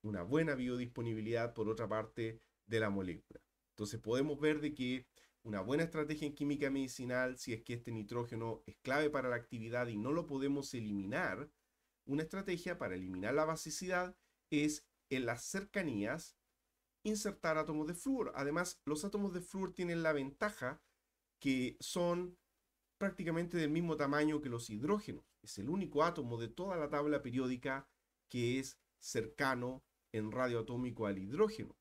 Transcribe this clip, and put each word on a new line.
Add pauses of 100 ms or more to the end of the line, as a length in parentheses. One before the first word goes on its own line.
Una
buena
biodisponibilidad,
por
otra
parte, (260)
de
la
molécula. (300)
Entonces
podemos
ver
de
que (360)
una
buena
estrategia
en
química
medicinal,
si
es
que
este
nitrógeno
es
clave
para
la
actividad
y
no
lo
podemos
eliminar, (560)
una
estrategia
para
eliminar
la
basicidad (340)
es (240)
en
las
cercanías (680)
insertar
átomos
de
flúor.
Además,
los
átomos
de
flúor
tienen
la
ventaja (600)
que
son (600)
prácticamente
del
mismo
tamaño
que
los
hidrógenos. (180)
Es
el
único
átomo
de
toda
la
tabla
periódica (400)
que
es (220)
cercano (300)
en
radio
atómico
al
hidrógeno.